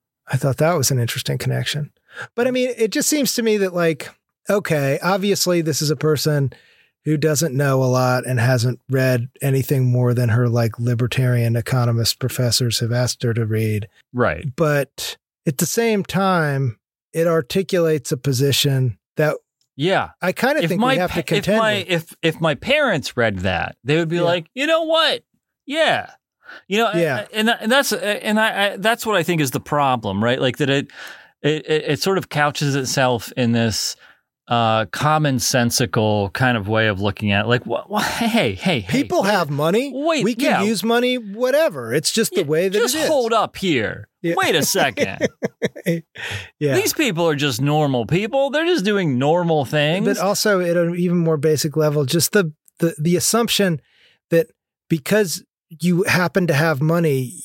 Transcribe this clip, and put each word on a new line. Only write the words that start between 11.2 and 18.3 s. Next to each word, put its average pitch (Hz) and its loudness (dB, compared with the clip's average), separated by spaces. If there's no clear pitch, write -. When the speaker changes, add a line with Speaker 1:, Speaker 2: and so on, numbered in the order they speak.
Speaker 1:
economist 117 0
professors 123 -2
have 113 -2
asked 120 -2
her 117 0
to 113 0
read. 107 -2
Speaker 2:
Right. 104 -2
Speaker 1:
But 147 -2
at 156 -2
the 180 0
same 226 0
time, 151 0
it 165 0
articulates 165 0
a 147 -2
position 131 0